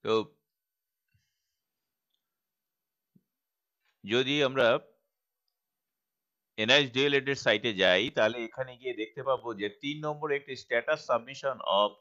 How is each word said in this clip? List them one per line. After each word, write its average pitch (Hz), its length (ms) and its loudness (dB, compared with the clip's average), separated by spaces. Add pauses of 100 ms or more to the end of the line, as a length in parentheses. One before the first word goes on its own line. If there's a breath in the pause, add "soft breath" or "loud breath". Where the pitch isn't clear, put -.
তো 110 80 0 (4000)
যদি 127 300 0 (140)
আমরা 127 180 2 (1900)
এনআইএস 127 360 4
ডিএলএড 139 380 2
এর 131 120 -4
সাইটে 113 260 2 (120)
যাই, 92 220 4 (120)
তাহলে 117 220 2 (100)
এখানে 131 320 -12
গিয়ে 123 200 -8
দেখতে 110 280 -10
পাবো 120 200 -2 (120)
যে 104 80 -4 (140)
তিন 143 140 -8 (100)
নম্বরে 151 340 -6
একটি 139 220 -14
status 127 380 -2 (100)
submission 127 460 -4 (240)
of 104 80 4 (120)